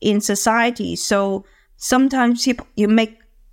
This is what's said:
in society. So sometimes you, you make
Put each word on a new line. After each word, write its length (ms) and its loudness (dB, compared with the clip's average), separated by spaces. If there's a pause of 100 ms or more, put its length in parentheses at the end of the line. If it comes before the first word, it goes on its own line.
in 180 0
society. 760 -2
So 500 -2 (320)
sometimes 680 2
you, 80 0 (200)
you 120 2
make 300 0 (360)